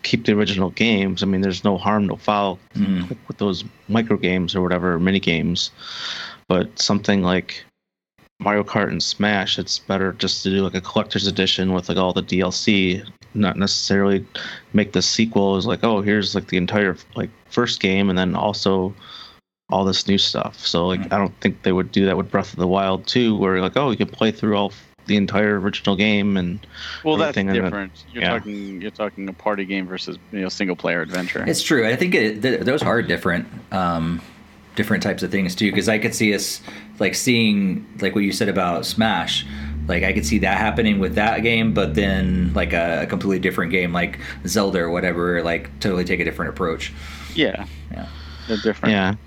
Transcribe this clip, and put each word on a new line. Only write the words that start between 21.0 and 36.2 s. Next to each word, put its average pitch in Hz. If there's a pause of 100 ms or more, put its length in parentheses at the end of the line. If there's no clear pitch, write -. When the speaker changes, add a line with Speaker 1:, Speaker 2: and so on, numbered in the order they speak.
Speaker 2:
Mm. 92
Speaker 1:
I 104
don't 98
think -
they 98
would 90
do 98
that 92
with 95
Breath -
of -
the 90
Wild 95
two, 117
where 95
you're 92
like, 92
"Oh, 135
you 104
can 101
play 110
through 107
all 101 (340)
the 101
entire 101
original 98
game 101
and 90 (380)
Speaker 3:
Well, 156
that's 147
Speaker 1:
everything," 98
and 95
then 92
Speaker 3:
different. 95 (220)
You're 117
Speaker 1:
yeah. 87
Speaker 3:
talking, 98
you're 104
talking 98
a 92
party 98
game 95
versus, 87 (140)
you 104
know, 92
single 92
player 85
adventure. 87
Speaker 2:
It's 160
true. 123
I 120
think 180
it, 107
th-, 127
those 127
are 113
different, 87 (240)
um, 85 (540)
different 101
types 95
of 87
things 95
too. 101
'Cause 95
I 110
could 110
see 107